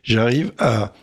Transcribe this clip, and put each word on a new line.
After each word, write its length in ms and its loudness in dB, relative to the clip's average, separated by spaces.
j'arrive 540 0
à 340 0